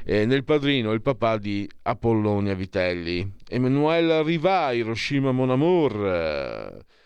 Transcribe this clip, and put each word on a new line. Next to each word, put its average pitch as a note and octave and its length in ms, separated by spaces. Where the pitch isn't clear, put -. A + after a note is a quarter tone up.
eh, G#2+ 220
nel C3 180
Padrino, C#3 480
il A2+ 100
papà A2+ 360
di G2+ 300
Apollonia G#2+ 720
Vitelli. F2+ 800
Emanuela D3+ 760
Rivai, D#3 560
Hiroshima B2+ 540
Mon B2+ 180
Amour, C3+ 560
eh, C2 800